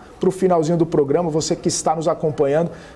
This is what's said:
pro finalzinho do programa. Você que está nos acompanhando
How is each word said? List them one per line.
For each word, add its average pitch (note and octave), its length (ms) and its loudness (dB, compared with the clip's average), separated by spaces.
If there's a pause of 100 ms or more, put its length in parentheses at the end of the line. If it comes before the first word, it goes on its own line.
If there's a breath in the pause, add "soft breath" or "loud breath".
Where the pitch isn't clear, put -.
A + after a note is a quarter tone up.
(200 loud breath)
pro F#3+ 100 2
finalzinho E3+ 480 2
do E3 80 2
programa. D#3 440 2
Você D#3+ 260 -2
que - 100 -4
está - 300 -2
nos D#3+ 100 -4
acompanhando D#3 640 0 (260 loud breath)